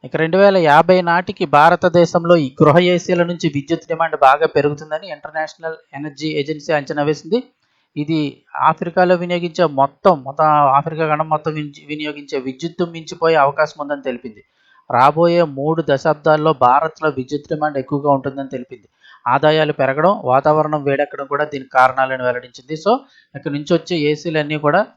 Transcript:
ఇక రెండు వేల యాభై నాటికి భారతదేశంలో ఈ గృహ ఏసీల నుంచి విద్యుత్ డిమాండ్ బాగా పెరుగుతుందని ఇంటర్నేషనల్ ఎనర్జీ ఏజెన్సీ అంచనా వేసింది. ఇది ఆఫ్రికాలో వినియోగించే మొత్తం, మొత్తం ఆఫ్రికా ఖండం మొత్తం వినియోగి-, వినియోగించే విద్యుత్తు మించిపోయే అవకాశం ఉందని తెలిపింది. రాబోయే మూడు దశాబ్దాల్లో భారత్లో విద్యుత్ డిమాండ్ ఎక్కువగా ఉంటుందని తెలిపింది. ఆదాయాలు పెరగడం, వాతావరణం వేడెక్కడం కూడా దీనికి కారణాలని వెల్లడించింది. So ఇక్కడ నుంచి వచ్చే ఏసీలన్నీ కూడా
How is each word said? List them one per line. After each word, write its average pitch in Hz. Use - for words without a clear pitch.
ఇక 135
రెండు 165
వేల 196
యాభై 170
నాటికి 180
భారతదేశంలో 170
ఈ 139
గృహ 151
ఏసీల 175
నుంచి 170
విద్యుత్ 160
డిమాండ్ 160
బాగా 147
పెరుగుతుందని 156
ఇంటర్నేషనల్ 156
ఎనర్జీ 147
ఏజెన్సీ 151
అంచనా 147
వేసింది. 156
ఇది 147
ఆఫ్రికాలో 170
వినియోగించే 175
మొత్తం, 139
మొత్తం 147
ఆఫ్రికా 151
ఖండం 156
మొత్తం 156
వినియోగి-, 147
వినియోగించే 147
విద్యుత్తు 135
మించిపోయే 165
అవకాశం 147
ఉందని 143
తెలిపింది. 123
రాబోయే 160
మూడు 151
దశాబ్దాల్లో 151
భారత్లో 139
విద్యుత్ 139
డిమాండ్ 151
ఎక్కువగా 143
ఉంటుందని 139
తెలిపింది. 123
ఆదాయాలు 151
పెరగడం, 151
వాతావరణం 151
వేడెక్కడం 139
కూడా 143
దీనికి 143
కారణాలని 131
వెల్లడించింది. 123
So 233
ఇక్కడ 147
నుంచి 143
వచ్చే 170
ఏసీలన్నీ 151
కూడా 151